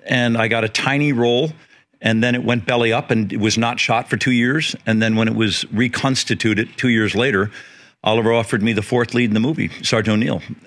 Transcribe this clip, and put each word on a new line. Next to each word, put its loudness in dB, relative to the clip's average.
and 0
I 2
got 0
a -2
tiny 0
role, 2
and 2
then 2
it -2
went 0
belly 2
up, -2
and 0
it -4
was 0
not -2
shot 0
for -2
two -2
years. 0
And 2
then 0
when 2
it -2
was -2
reconstituted -2
two 0
years 2
later, 0
Oliver 2
offered 0
me 0
the 0
fourth -2
lead 2
in 0
the 2
movie, -2
Sergeant 0
O'Neill. 0